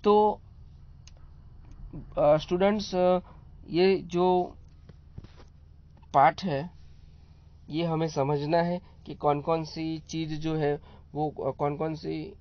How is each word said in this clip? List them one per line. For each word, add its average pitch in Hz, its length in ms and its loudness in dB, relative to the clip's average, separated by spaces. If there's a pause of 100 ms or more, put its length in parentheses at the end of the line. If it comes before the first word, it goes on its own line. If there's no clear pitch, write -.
तो, 208 360 4 (1800)
अ, 147 180 6
स्टूडेंट्स, 196 580 0
अ, 180 240 4 (500)
ये 185 300 4
जो 180 580 0 (1600)
पार्ट 156 300 4
है 156 260 -4 (1000)
ये 160 140 -2
हमें 160 240 0
समझना 147 500 0
है 175 220 -2 (260)
कि - 80 -12
कौन 147 260 0
कौन 165 240 -2
सी 160 340 -8
चीज़ 156 360 -8
जो 156 220 -4
है 147 240 0 (320)
वो, 147 180 -4
अ, 135 200 -6
कौन 143 260 -4
कौन 156 180 -4
सी 160 460 -8